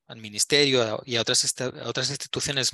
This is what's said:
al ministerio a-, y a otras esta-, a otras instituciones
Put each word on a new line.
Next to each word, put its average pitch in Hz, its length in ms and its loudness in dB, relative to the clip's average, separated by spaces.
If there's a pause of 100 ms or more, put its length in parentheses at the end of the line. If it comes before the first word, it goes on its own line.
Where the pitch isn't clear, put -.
al 113 120 -18
ministerio 127 640 2
a-, 110 220 -2
y 120 120 -4
a 117 40 2
otras 123 240 2
esta-, 131 220 -2
a 127 220 -8
otras 127 220 -2
instituciones 135 640 -2